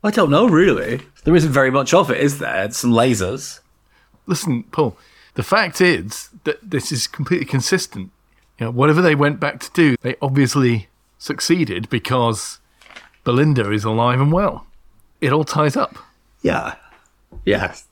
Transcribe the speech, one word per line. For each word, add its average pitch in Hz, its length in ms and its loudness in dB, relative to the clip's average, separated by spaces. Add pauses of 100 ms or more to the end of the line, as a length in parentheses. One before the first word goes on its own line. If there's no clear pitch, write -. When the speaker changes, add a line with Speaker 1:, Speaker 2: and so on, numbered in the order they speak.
Speaker 1:
I 208 80 0
don't 190 180 2
know, 180 180 4
really. 139 540 2 (220)
There 165 120 4
isn't 156 160 4
very 131 200 2
much 135 240 0
of 170 160 4
it, 87 80 -2
is 143 200 0
there? 113 320 -4
Some 120 200 -2
lasers. 113 680 0 (680)
Speaker 2:
Listen, 143 380 -4
Paul, 139 300 -2 (380)
the - 100 -6
fact 190 380 0
is 135 480 0 (140)
that 151 180 -4
this 160 300 -6
is 131 160 -4
completely 156 380 -4
consistent. 127 680 -4 (480)
You 113 80 -4
know, 120 40 -6
whatever 151 300 4
they 165 140 4
went 143 240 0
back 143 220 -6
to - 120 -18
do, 151 280 4
they 127 200 -4
obviously 131 680 0 (280)
succeeded 110 720 -4
because 117 720 -2 (640)
Belinda 123 480 2
is 107 120 -2
alive 117 380 0
and 147 100 2
well. 185 360 -2 (540)
It 135 120 0
all 151 100 2
ties 151 320 0
up. - 220 -4 (440)
Speaker 1:
Yeah. - 340 -4 (680)
Yeah. 101 300 -2 (160)